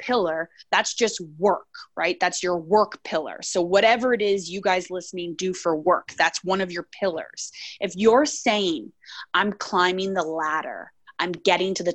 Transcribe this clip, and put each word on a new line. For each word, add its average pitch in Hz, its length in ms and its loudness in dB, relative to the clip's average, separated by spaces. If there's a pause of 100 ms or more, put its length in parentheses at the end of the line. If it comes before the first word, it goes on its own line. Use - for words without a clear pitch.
pillar, 165 500 -2 (220)
that's 214 220 0
just 220 260 -2 (180)
work, 180 300 2 (280)
right? 170 220 0
That's 180 240 -2
your 180 160 0
work 196 460 2
pillar. 143 380 -6
So - 200 -2
whatever 220 520 4
it 208 80 0
is 196 280 0
you 190 100 -8
guys 185 300 0
listening 175 460 -8
do 185 180 -2
for 170 220 0
work, 156 420 0
that's 170 240 0
one 196 180 0
of 185 120 -4
your 170 160 -8 (100)
pillars. - 540 -6 (280)
If 185 140 -6
you're 220 320 6
saying, 196 640 -2 (400)
"I'm 196 200 2
climbing 185 600 0
the 175 100 0
ladder, 156 640 -4 (300)
I'm 175 100 0
getting 180 440 2
to 180 100 -6
the 175 100 0